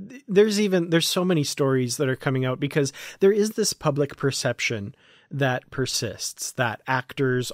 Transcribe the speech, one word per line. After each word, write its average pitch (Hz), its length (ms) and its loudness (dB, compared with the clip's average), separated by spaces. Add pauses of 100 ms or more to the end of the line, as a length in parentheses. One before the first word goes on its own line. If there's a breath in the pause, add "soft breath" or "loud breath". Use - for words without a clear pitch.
Th-, 262 180 -20
there's 208 320 4
even, 185 300 2
there's 160 200 2
so 185 160 0
many 170 200 2
stories 131 540 0
that 139 100 0
are 131 80 0
coming 131 300 0
out 127 140 -2
because 143 340 0 (260 loud breath)
there 196 120 6
is 214 180 2
this 208 240 -2
public 143 420 -2
perception 120 800 -2 (360 soft breath)
that 135 420 -2
persists, - 800 -6
that 117 340 -2
actors 127 680 0